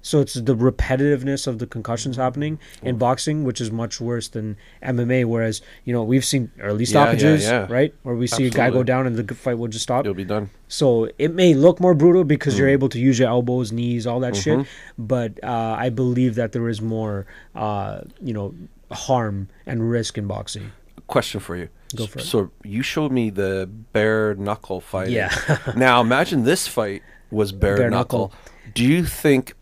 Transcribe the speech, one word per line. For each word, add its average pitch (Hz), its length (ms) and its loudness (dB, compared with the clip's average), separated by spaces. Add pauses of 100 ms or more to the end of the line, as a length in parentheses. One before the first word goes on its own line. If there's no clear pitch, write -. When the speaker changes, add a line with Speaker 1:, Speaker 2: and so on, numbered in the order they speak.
Speaker 1:
So - 160 2
it's 139 140 0
the 123 220 0
repetitiveness 135 880 0
of 120 140 -4
the 117 80 -6
concussions 117 500 -6
happening 143 400 -2 (240)
in 123 140 -4
Speaker 2:
Mm. 110 40 -6
Speaker 1:
boxing, 131 440 0
which 127 180 -4
is 110 100 -4
much 113 300 -6
worse 117 260 -4
than 107 300 -8 (240)
M 123 180 -2
M 120 120 0
A, 127 140 2
whereas, 113 360 -2 (240)
you 120 80 -2
know, 120 100 2
we've 127 220 2
seen 127 240 -2 (100)
early 101 100 -6
Speaker 2:
Yeah, 104 100 0
yeah, 120 100 0
Speaker 1:
stoppages, 143 540 4
Speaker 2:
yeah. 110 260 0
Speaker 1:
right? 135 320 0
Where 123 140 -4
we 120 100 0
see 117 220 0
a - 20 2
guy 110 80 -4
go 127 240 2
Speaker 2:
Absolutely. - 40 0
Speaker 1:
down 131 200 2
and 120 100 -2
the 123 60 -2
g-, 113 140 -6
fight 120 240 -4
will 120 80 -4
just 110 160 -6
stop. 131 220 0
Speaker 2:
It'll 98 100 -2
be 95 100 -6
done. 104 240 -4 (180)
Speaker 1:
So 117 400 2 (120)
it 160 160 0
may 180 180 6
look 165 260 6
more 180 140 6
brutal 175 300 6
because 143 340 0
you're 135 100 4
Speaker 2:
Mm. 139 120 6
Speaker 1:
able 131 100 2
to 120 100 -4
use 123 200 4
your 123 100 6
elbows, 123 420 0
knees, 120 360 -2
all 120 140 -2
that 120 140 -2
shit, 110 220 2
Speaker 2:
Mm-hmm. - 480 -8
Speaker 1:
but, 117 280 -2 (100)
uh, 113 340 -2
I 127 120 -2
believe 123 440 0
that 113 200 -2
there 117 140 -2
is 110 140 -4
more, 110 460 -4 (280)
uh, 104 440 -4 (200)
you 127 140 -8
know, 101 220 -8 (360)
harm 107 580 -2 (180)
and 113 240 -2
risk 117 260 -4
in 104 80 -6
boxing. 104 460 -10 (340)
Speaker 2:
Question - 340 -2
for 87 160 -10
you. 87 120 -8 (280)
Speaker 1:
Go 110 120 -8
for - 100 -14
it. 135 80 -10
Speaker 2:
So 101 240 0 (140)
you 107 180 -6
showed 147 300 -2
me 120 180 0
the 95 400 -4 (240)
bare 107 400 2
knuckle 98 480 -6
fight. 95 300 -6
Speaker 1:
Yeah. 98 180 0 (260)
<laughs> 110 200 -6
Speaker 2:
Now 123 260 6
imagine 131 420 2
this - 240 0
fight 101 360 -4 (260)
was 104 220 -2
bare 98 260 0
Speaker 1:
Bare 117 140 2
Speaker 2:
knuckle. 98 420 -2
Speaker 1:
knuckle. - 0 - (400)
Speaker 2:
Do 120 100 0
you 160 220 4
think - 560 2